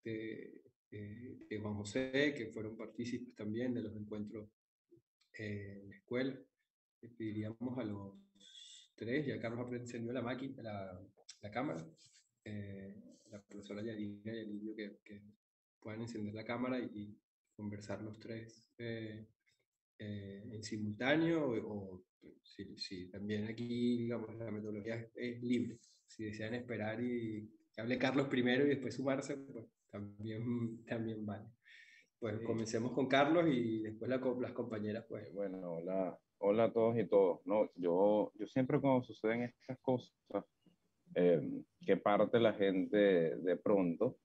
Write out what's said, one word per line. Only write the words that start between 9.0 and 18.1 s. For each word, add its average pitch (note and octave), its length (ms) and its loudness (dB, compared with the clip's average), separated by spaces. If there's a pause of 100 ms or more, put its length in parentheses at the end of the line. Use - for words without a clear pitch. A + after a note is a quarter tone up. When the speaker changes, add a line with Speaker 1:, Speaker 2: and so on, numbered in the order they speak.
Speaker 1:
ya B2+ 160 -2
Carlos A#2 320 -4
encendió A#2+ 400 -6
la C3 80 -2
máquina, C3 420 -6
la, F#2+ 380 -8 (400)
la G#2 100 -10
cámara, C3 320 -2 (600)
eh, G2+ 500 -10 (360)
la G#2 120 -16
profesora G#2 380 -10
Yadira G#2+ 540 -6
y A2 100 -6
Lidio G#2 320 -8
que, G#2 260 -8
que G#2 200 -18 (580)
puedan A2 220 -8
encender G#2+ 320 -6
la A2 100 -8
cámara B2 340 -2
y, A2 140 -4
y G#2 260 -10 (380)
conversar G#2 460 -6
los G#2+ 180 -10